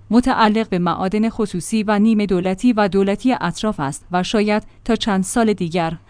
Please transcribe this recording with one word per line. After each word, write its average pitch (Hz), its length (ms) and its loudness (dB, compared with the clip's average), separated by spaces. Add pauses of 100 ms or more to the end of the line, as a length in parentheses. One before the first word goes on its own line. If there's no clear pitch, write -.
(100)
متعلق 220 580 2
به 185 100 -2
معادن 185 500 -2
خصوصی 214 540 -4
و 208 160 0
نیمه 208 280 4
دولتی 190 460 0
و 208 160 2
دولتی 196 520 0
اطراف 208 400 -4
است 139 320 -6
و 180 100 0
شاید 208 400 0 (220)
تا 226 120 2
چند 190 280 0
سال 220 280 2
دیگر 170 400 -2 (180)